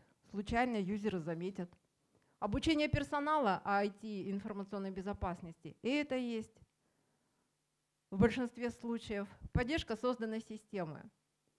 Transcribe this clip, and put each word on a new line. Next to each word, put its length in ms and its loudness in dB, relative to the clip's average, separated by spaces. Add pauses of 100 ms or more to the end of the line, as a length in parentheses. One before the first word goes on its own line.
(280)
случайно 480 0
юзеры 420 0
заметят. 500 -4 (680)
Обучение 480 4
персонала 800 4
I 240 4
T 420 -6
информационной 600 -4
безопасности. 880 -6
И 80 0
это 260 0
есть 460 -4 (1500)
в 80 -2
большинстве 500 4
случаев. 580 -4 (240)
Поддержка 460 0
созданной 420 0
системы. 640 -6 (560)